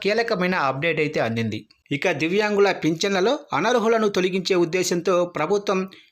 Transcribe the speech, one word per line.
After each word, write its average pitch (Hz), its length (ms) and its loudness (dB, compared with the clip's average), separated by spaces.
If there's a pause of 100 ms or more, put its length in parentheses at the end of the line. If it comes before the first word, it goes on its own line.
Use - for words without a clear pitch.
కీలకమైన 202 520 0
అప్‌డేట్ 151 500 0
అయితే 151 160 -2
అందింది. 113 380 -2 (380)
ఇక 180 160 0 (100)
దివ్యాంగుల 202 500 2
పింఛన్లలో 196 640 0 (140)
అనర్హులను 220 560 2
తొలగించే 190 560 0
ఉద్దేశంతో 180 600 0
ప్రభుత్వం 190 640 -2 (220)